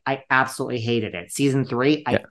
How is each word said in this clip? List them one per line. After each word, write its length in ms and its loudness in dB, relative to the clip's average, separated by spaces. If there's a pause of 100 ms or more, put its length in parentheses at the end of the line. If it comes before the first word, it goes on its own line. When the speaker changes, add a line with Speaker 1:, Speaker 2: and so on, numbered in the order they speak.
Speaker 1:
I 240 -4
absolutely 500 0
hated 340 -2
it. 180 -12
Season 320 2
three, 420 2
I 60 0
Speaker 2:
Yeah. 180 0